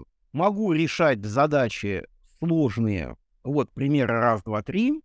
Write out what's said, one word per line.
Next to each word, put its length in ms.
могу 400
решать 520
задачи 800
сложные, 800
вот 300
примеры 480
раз, 220
два, 200
три, 420